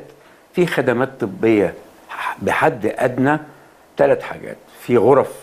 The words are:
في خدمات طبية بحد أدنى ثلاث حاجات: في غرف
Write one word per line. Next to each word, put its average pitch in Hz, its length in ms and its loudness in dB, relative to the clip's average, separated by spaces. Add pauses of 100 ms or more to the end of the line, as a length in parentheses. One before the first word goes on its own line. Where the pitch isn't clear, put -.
(520)
في 175 140 2
خدمات 127 420 0 (120)
طبية 101 540 2 (680)
بحد 101 440 -2 (120)
أدنى 131 400 0 (580)
ثلاث 139 260 2
حاجات: - 340 -14 (240)
في 123 160 0
غرف 117 360 4 (100)